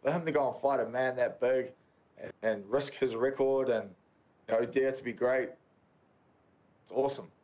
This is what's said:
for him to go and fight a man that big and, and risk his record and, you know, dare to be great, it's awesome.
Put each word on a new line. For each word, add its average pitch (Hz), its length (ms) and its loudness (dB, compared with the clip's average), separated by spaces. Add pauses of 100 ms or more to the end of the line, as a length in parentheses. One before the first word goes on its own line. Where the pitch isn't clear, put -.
for 135 80 2
him 170 140 -2
to 160 60 -2
go 139 200 2
and - 100 -10
fight 139 180 2
a 110 100 0
man 127 260 0
that 123 240 -2
big 127 320 2 (500)
and, - 100 -12 (120)
and 107 260 0
risk 139 260 0
his 123 200 -2
record 135 540 2
and, 107 200 0 (580)
you 113 80 0
know, 117 100 2
dare 131 260 2
to - 120 -8
be 120 100 -6
great, 123 360 0 (1300)
it's - 80 -20
awesome. 123 360 -2 (160)